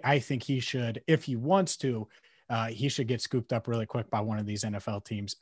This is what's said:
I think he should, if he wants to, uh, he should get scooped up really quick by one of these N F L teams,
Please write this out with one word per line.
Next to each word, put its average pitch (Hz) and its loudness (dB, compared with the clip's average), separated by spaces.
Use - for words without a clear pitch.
I 143 6
think 131 -2
he 131 0
should, 117 -2
if 156 4
he 131 -2
wants 160 2
to, 113 -2
uh, 113 2
he 113 -2
should 135 0
get 117 0
scooped 123 -2
up 113 0
really 117 0
quick 113 -4
by 110 0
one 107 0
of 104 -2
these 104 -2
N 110 -2
F 101 -6
L 101 -2
teams, 101 -6